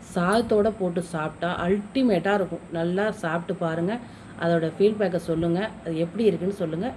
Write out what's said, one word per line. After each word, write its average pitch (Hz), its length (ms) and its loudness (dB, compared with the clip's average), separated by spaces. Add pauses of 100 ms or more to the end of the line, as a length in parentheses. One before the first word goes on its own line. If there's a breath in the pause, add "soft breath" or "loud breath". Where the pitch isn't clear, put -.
சாதத்தோட 208 720 2
போட்டு 180 220 0
சாப்பிட்டா 165 580 -4
அல்டிமேட்டா 202 760 2
இருக்கும். 175 260 0 (120)
நல்லா 175 400 0
சாப்பிட்டு 170 440 -4
பாருங்க. 170 380 0 (480 loud breath)
அதோட 165 300 2
ஃபீட்பேக்கை 202 440 2
சொல்லுங்க. 170 540 0 (100)
அது 165 180 -4
எப்படி 170 260 -2
இருக்குன்னு 185 320 2
சொல்லுங்க. 170 420 -4